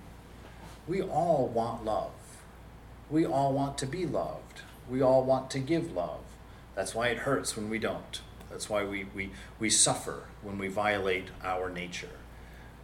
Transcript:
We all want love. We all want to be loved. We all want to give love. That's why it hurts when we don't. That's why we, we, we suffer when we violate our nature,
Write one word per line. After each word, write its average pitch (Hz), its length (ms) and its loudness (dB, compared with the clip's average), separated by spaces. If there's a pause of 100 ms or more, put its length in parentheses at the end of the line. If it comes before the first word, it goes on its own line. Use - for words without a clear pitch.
(880)
We 185 140 2
all 147 460 4
want 113 380 0
love. 107 260 0 (1000)
We 156 160 6
all 135 280 4
want 139 260 2
to - 60 0
be 170 200 0
loved. 95 560 -2 (280)
We 127 120 2
all 131 220 10
want 127 280 4
to 139 80 0
give 156 340 2
love. 80 260 -2 (560)
That's 95 180 -2
why 117 140 2
it 117 120 2
hurts - 360 0
when 107 140 -4
we 110 100 0
don't. 98 420 -2 (280)
That's - 200 -8
why 104 160 2
we, 98 200 -4 (100)
we, 98 160 -4 (280)
we 110 100 2
suffer - 540 4 (200)
when 98 140 -6
we 98 100 -2
violate 98 600 2 (140)
our 92 260 -2
nature, 87 500 -8 (640)